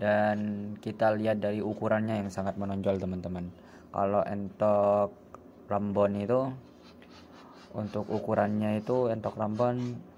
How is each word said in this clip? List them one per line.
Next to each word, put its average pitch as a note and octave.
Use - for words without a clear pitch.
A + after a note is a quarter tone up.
dan G#2
kita A2
lihat G#2+
dari G#2
ukurannya G#2+
yang G2
sangat F#2+
menonjol, G2
teman-teman. F2+
Kalau G2
entok G2+
rambon G2+
itu, B2
untuk G#2
ukurannya G#2+
itu B2
entok G#2
rambon A#2+